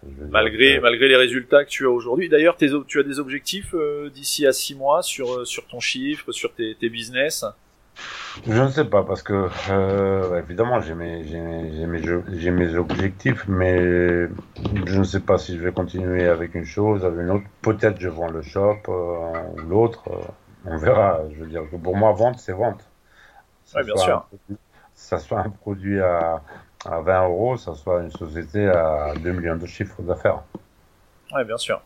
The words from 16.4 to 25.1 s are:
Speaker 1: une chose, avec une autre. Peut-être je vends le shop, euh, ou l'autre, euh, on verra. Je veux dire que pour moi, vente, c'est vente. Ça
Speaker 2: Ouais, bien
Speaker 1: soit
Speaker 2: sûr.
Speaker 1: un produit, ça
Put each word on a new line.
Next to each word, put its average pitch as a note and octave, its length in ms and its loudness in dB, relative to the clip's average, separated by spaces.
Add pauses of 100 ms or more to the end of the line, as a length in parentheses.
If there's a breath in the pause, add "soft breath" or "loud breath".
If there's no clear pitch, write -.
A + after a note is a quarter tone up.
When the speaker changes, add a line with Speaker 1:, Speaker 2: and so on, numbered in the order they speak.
Speaker 1:
une E2+ 120 -6
chose, G#2 380 0
avec F2 160 0
une F2 100 -2
autre. G2+ 140 0 (180)
Peut-être G#2+ 360 2
je F2+ 120 -6
vends E2 200 -4
le D#2+ 120 -6
shop, G2+ 340 2 (120)
euh, - 40 -4 (640)
ou D#2+ 140 -12
l'autre, A2+ 400 2
euh, - 100 -8 (480)
on E2 100 -6
verra. G2 440 4 (140)
Je D#2 100 -12
veux D#2+ 40 -14
dire D#2+ 220 -8
que F2+ 60 -10
pour F2 200 -2
moi, G#2+ 160 6
vente, A#2+ 280 2
c'est - 120 -10
vente. G2+ 280 -2 (840 soft breath)
Ça - 140 -6
Speaker 2:
Ouais, C#3 60 -2
bien G#2+ 100 -4
Speaker 1:
soit F#2 100 4
Speaker 2:
sûr. A#2+ 120 2
Speaker 1:
un - 40 -2 (160)
produit, G2+ 200 -14 (380 soft breath)
ça - 240 -6